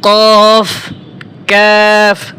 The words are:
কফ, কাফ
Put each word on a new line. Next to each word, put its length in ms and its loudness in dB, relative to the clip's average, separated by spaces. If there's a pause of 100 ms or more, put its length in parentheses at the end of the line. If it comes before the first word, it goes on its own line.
কফ, 680 2 (760)
কাফ 920 0